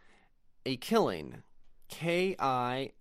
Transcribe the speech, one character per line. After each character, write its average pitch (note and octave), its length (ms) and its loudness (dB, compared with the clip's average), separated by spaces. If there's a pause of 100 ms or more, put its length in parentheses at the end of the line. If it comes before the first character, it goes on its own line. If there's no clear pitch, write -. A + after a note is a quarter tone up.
(640)
a C3 140 -2
killing, G2+ 640 2 (480)
K F3 460 0
I B2+ 640 0